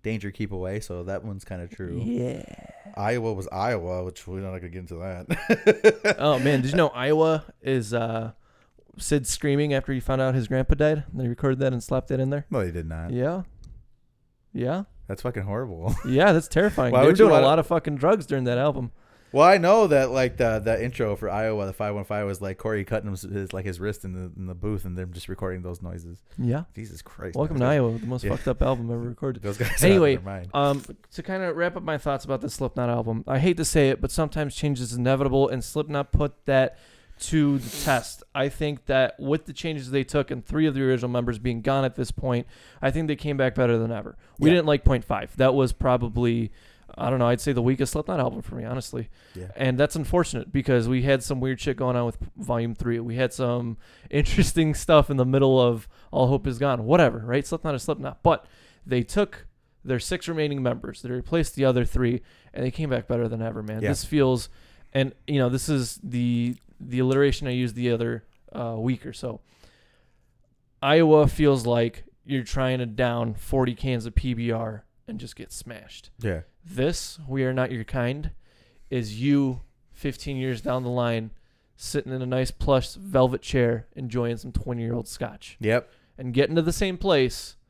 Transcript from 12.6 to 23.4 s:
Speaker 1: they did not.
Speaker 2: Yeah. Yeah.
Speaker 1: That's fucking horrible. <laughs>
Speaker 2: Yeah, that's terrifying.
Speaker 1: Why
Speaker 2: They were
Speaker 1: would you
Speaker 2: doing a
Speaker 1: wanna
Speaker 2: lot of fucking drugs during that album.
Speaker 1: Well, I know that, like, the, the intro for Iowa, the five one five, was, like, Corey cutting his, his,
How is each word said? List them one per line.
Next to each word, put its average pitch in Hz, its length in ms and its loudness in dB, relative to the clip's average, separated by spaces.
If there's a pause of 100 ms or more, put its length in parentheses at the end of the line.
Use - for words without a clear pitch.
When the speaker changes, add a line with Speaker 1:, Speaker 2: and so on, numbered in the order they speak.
Speaker 1:
they 85 60 -6
did 80 180 -6
not. 82 220 -8
Speaker 2:
Yeah. 160 320 -4 (1080)
Yeah. 147 320 -4 (240)
Speaker 1:
That's 98 140 -8
fucking 113 220 -6
horrible. 98 560 -4
<laughs> - 80 -10
Speaker 2:
Yeah, 156 260 6
that's 160 140 2
terrifying. 156 440 2
Speaker 1:
Why 123 80 6
Speaker 2:
They 139 60 8
were 160 60 10
Speaker 1:
would 185 80 4
you 220 60 12
Speaker 2:
doing - 60 8
a - 40 8
Speaker 1:
wanna 135 100 8
Speaker 2:
lot 151 140 6
of - 80 -2
fucking 156 280 -2
drugs 165 300 2
during 135 200 -2
that 120 120 0
album. 135 340 -2 (400)
Speaker 1:
Well, 147 160 8
I 190 120 10
know 202 260 6
that, 135 240 4
like, 127 280 0
the, 113 200 2
the 107 260 0
intro 120 320 -2
for 101 140 -6
Iowa, 104 380 -2
the 92 60 -8
five 104 200 -4
one 101 100 -6
five, 104 220 -4
was, 98 160 -6
like, 95 160 -6
Corey 107 260 -2
cutting 104 280 -4
his, 92 100 -8
his, 95 320 -6